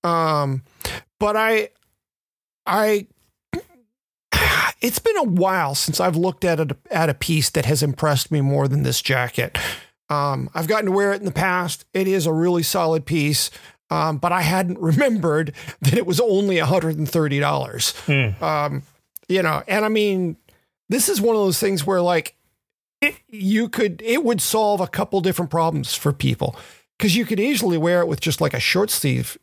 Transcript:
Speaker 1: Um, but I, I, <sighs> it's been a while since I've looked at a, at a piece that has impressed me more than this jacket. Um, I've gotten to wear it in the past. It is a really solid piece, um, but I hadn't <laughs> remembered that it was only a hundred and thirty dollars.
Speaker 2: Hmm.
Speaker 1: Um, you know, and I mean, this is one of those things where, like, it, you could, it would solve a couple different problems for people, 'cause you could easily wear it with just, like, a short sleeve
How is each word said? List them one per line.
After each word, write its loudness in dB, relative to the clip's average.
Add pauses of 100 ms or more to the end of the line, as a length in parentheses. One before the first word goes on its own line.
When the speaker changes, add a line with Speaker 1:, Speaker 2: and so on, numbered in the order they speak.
Speaker 1:
Um, 0 (560)
but 0
I, 2 (960)
I, 0 (480)
<sighs> -6 (1200)
it's 0
been 0
a 0
while 2
since -2
I've 2
looked 0
at 2
a, -2 (140)
at 0
a 0
piece -2
that 0
has 2
impressed 0
me 0
more 2
than 0
this 0
jacket. -2 (520)
Um, -2
I've -2
gotten 0
to 0
wear 2
it -4
in -10
the -2
past. -2
It 0
is 2
a 2
really 2
solid 0
piece, 0 (380)
um, 0
but 0
I 0
hadn't 0
<laughs> -8
remembered 2 (280)
that 4
it 0
was 0
only 2
a 0
hundred 0
and -2
thirty 2
dollars. -2 (140)
Speaker 2:
Hmm. 0
Speaker 1:
Um, -2 (440)
you 2
know, 0
and 0
I 0
mean, 0 (500)
this 0
is 0
one 2
of 2
those 0
things 0
where, 2
like, 0 (680)
it, 0 (120)
you 0
could, -2
it 0
would 0
solve 0
a -2
couple -2
different -2
problems -2
for 0
people, -2 (420)
'cause 2
you 0
could -2
easily 0
wear 2
it 2
with -4
just, -2
like, 0
a -4
short 0
sleeve -2